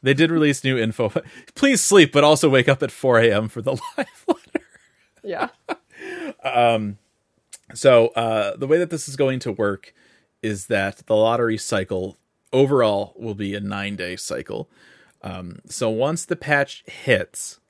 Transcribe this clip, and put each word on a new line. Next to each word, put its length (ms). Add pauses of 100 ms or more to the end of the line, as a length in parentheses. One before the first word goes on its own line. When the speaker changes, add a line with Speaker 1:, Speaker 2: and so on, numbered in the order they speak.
Speaker 1:
They 100
did 180
release 320
new 140
info. 340 (220)
<laughs> 220
"Please 260
sleep, 300
but 120
also 260
wake 200
up 140
at 80
four 280
A 120
M 180
for 120
the 100
<laughs> 260
live 300
letter." 380 (580)
Speaker 2:
Yeah. 240 (960)
Speaker 1:
Um, 540 (760)
so, 360
uh, 460
the 120
way 100
that 140
this 160
is 80
going 240
to 120
work 420 (500)
is 240
that 300 (100)
the 80
lottery 420
cycle 600 (360)
overall 640
will 160
be 220
a 40
nine-day 560
cycle. 540 (540)
Um, 440
so 220
once 360
the 100
patch 500
hits 720 (100)